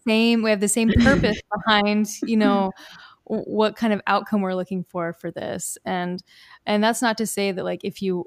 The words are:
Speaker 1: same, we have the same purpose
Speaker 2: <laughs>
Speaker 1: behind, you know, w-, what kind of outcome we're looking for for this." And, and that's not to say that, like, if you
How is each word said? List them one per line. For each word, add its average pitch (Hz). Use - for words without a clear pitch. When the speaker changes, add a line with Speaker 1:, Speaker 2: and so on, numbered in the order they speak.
Speaker 1:
same, 226
we 220
have 214
the 208
same 226
purpose 226
Speaker 2:
<laughs> -
Speaker 1:
behind, 208
you 226
know, 202
w-, 214
what 214
kind 226
of 196
outcome 202
we're 185
looking 180
for 170
for -
this." -
And, 180
and 208
that's 226
not 226
to 220
say 196
that, 180
like, 180
if -
you 180